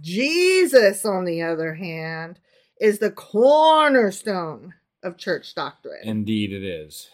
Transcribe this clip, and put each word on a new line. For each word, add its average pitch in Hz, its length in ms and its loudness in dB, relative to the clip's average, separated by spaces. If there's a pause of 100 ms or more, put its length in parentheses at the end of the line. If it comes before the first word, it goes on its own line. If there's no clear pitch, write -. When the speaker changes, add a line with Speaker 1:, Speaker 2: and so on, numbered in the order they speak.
Speaker 1:
Jesus, 262 1040 2
on 190 200 -2
the 170 180 -4
other 160 320 -4
hand, 165 640 -10 (420)
is 214 180 2
the 208 120 -2
cornerstone 220 1600 2 (280)
of 175 140 -10
church - 380 -8
doctrine. - 480 -12
Speaker 2:
Indeed 107 500 -4
it 98 120 -10
is. 78 500 -12